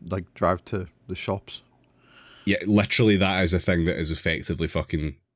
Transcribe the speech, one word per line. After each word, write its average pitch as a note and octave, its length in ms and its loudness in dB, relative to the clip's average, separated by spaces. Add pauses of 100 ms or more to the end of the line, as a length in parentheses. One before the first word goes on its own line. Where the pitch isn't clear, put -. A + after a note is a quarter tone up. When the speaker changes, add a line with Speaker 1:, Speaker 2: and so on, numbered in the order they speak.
Speaker 1:
like, F#2 260 -8
drive F2 320 0
to F#2 220 -8 (180)
the F#2 80 -10
shops. - 480 -8 (840)
Speaker 2:
Yeah, G2 200 0
literally G#2 500 4
that F#2+ 260 2
is F2 120 2
a F2+ 60 2
thing F2 240 2
that E2+ 140 0
is D#2+ 120 -4
effectively D#2+ 560 -2
fucking D#2 500 -4 (200)